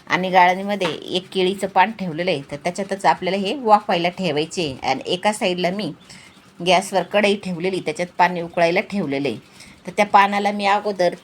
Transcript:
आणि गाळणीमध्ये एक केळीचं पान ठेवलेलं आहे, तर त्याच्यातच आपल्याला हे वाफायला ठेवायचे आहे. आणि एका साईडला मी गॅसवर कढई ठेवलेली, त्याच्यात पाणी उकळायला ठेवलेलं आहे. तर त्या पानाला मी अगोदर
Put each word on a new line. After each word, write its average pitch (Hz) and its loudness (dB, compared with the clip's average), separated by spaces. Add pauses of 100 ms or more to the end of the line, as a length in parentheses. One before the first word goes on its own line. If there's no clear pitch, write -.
आणि 180 -2
गाळणीमध्ये 185 4 (280)
एक 185 -4
केळीचं 190 0
पान 190 4
ठेवलेलं 180 -4
आहे, 143 -2 (100)
तर 143 -8
त्याच्यातच 190 -6
आपल्याला 175 2
हे 196 -2
वाफायला 208 2
ठेवायचे 165 -2
आहे. 131 -4
आणि 131 -2
एका 180 -2
साईडला 180 -2
मी 196 -6 (680)
गॅसवर 180 2
कढई 202 2
ठेवलेली, 185 -4
त्याच्यात 156 -4 (100)
पाणी 175 2
उकळायला 170 2
ठेवलेलं 143 -4
आहे. 107 -4 (500)
तर 180 -10
त्या 208 4
पानाला 202 4
मी 202 -4
अगोदर 196 0 (100)